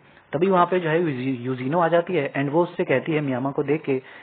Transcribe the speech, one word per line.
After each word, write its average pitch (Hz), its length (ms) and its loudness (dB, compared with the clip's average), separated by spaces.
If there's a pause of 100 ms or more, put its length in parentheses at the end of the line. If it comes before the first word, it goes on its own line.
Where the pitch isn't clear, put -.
(320)
तभी 156 140 2
वहाँ 180 200 4
पे 185 140 0
जो 165 80 -2
है 165 140 2
यूजी-, 131 380 -2
यूजिनो 131 400 -2
आ 165 80 2
जाती 170 260 2
है 139 180 -2
and 139 180 -2
वो 160 120 2
उससे 175 220 -2
कहती 135 280 0
है 151 80 0
मियामा 135 300 -2
को 143 120 -2
देख 147 200 0
के 131 200 -2 (200)